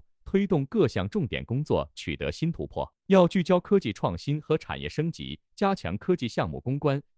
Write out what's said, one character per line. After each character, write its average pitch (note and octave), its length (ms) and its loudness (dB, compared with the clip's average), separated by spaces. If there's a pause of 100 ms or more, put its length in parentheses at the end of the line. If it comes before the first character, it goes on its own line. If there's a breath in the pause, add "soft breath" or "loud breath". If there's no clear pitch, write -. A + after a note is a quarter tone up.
(220)
推 G3 240 0
动 C#3+ 200 2
各 G3 200 2
项 G2+ 220 -2
重 D3+ 180 -2
点 C#2+ 200 -6
工 C3+ 180 -2
作 D#2 300 0
取 - 200 -6
得 C#2+ 160 -4
新 D#3+ 220 -2
突 D2 140 -8
破。 - 200 -6 (200)
要 F#3 200 8
聚 F3+ 160 2
焦 F3+ 160 4
科 G3 220 2
技 A2+ 100 -2
创 G2+ 260 -2
新 D3 220 -2
和 D#3 200 0
产 C#2+ 200 -8
业 C#2 80 -6
升 D#3 240 -4
级， C#2+ 300 -10 (160)
加 G3 180 0
强 F2+ 220 -4
科 - 180 0
技 B2 140 -2
项 C#3 180 -2
目 C#2+ 140 -6
攻 C3+ 180 -4
关， C#3+ 240 0 (160)